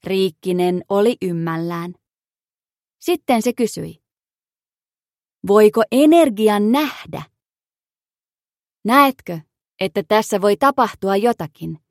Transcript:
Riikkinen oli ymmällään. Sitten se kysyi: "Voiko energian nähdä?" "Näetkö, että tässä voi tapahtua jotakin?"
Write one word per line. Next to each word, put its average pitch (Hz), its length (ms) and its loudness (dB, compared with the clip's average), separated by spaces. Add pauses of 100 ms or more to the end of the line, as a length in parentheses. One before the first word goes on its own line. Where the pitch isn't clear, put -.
Riikkinen 180 840 -2
oli 208 320 0
ymmällään. 170 720 -6 (1040)
Sitten 254 420 -2
se 240 120 -2
kysyi: 165 480 -6 (1500)
"Voiko 214 440 4
energian 226 800 4
nähdä?" 247 520 -4 (1600)
"Näetkö, 254 540 0 (400)
että 190 280 -4
tässä 214 340 0
voi 208 160 2
tapahtua 233 580 -2
jotakin?" 165 640 -4 (100)